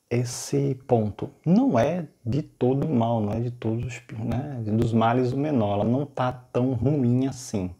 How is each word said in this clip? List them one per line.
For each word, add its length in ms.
esse 680
ponto. 420
Não 340
é 280
de 180
todo 460
mal, 320
não 140
é 60
de 120
todos 340
os, 160
né, 480
dos 280
males 400
o 40
menor. 360
Ela 100
não 220
tá 260
tão 420
ruim 540
assim, 520